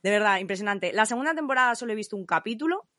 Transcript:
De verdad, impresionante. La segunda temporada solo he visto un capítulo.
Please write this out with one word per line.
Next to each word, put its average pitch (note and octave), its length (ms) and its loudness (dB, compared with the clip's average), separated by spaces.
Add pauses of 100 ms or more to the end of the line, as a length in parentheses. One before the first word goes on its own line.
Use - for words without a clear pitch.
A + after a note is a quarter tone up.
De F#3+ 80 0
verdad, G#3 280 4
impresionante. F#3+ 540 -2
La G#3+ 140 4
segunda C4+ 280 -2
temporada C4 400 2
solo A#3 180 -6
he G#3+ 40 -4
visto G#3+ 200 -8
un F#3+ 100 -8
capítulo. A#3 600 -2 (120)